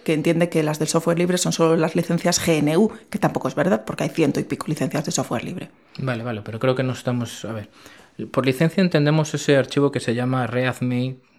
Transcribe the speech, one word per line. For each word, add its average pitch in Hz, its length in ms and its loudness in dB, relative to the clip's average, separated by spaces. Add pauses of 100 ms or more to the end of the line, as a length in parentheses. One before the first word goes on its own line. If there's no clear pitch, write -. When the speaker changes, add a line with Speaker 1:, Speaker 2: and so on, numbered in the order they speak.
Speaker 1:
que 165 80 2
entiende 165 340 2
que 165 160 0
las 151 160 -2
del 156 80 -2
software 170 320 0
libre 180 180 2
son 165 140 -2
solo 165 240 4
las 156 180 2
licencias 170 460 0
G 165 200 2
N 147 180 2
U, 214 120 6 (200)
que 208 100 -4
tampoco - 300 0
es - 60 -8
verdad, 190 280 0
porque - 220 -6
hay 147 60 -2
ciento 151 280 2
y 151 60 -2
pico - 240 -8
licencias 139 340 -2
de - 80 -6
software - 320 -4
libre. - 260 -10 (280)
Speaker 2:
Vale, 120 260 -4
vale, 113 180 -8
pero 110 160 -10
creo 127 160 2
que 127 100 -2
no 127 100 -2
estamos... 123 500 -4
a 107 80 -8
ver, 107 180 -10 (600)
por 127 140 0
licencia 160 360 2
entendemos 151 520 4
ese 143 240 4
archivo 139 340 2
que 123 80 -2
se 117 160 -2
llama 127 320 0
readme 127 720 -2 (220)